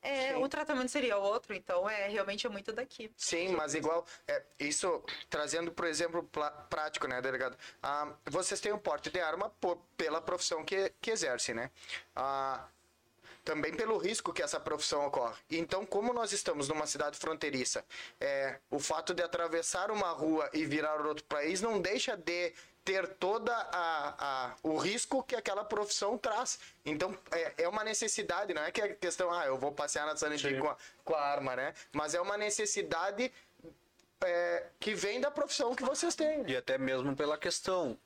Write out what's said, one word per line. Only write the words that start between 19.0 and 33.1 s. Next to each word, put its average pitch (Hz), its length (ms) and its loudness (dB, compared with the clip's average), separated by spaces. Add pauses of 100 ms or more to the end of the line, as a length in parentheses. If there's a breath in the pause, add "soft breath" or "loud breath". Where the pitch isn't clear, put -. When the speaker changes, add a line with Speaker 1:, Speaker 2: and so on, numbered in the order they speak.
Speaker 2:
de 180 80 0
atravessar 170 720 0
uma 202 220 2
rua 156 400 2
e 156 120 2
virar 151 400 0
outro 151 200 -2
país 160 360 0
não 220 200 2
deixa 214 360 0
de 175 360 0 (320 loud breath)
ter 190 300 2
toda 214 380 2
a, 165 640 0 (380)
a, 127 100 -14
o 160 140 2
risco 214 480 0
que - 100 -2
aquela 208 300 -2
profissão 208 520 0
traz. 233 440 -2 (240 loud breath)
Então, 175 340 -2 (140)
é, 160 320 0
é 170 40 4
uma 214 140 0
necessidade, 202 720 0
não 151 80 0
é 165 80 0
que 226 100 -2
é 208 140 2
questão, 175 380 0
ah, 175 120 2
eu 135 140 2
vou 143 140 0
passear 147 340 0
na 151 100 0
Sandy 151 220 0
Speaker 3:
Sim. 139 220 0
Speaker 2:
com 151 80 2
a, 139 80 -2 (280 loud breath)
com 160 100 2
a 151 60 2
arma, 143 360 2
né? 139 180 0 (180 loud breath)
Mas 151 220 -2
é 175 60 2
uma 202 160 0
necessidade, 202 960 0 (920 loud breath)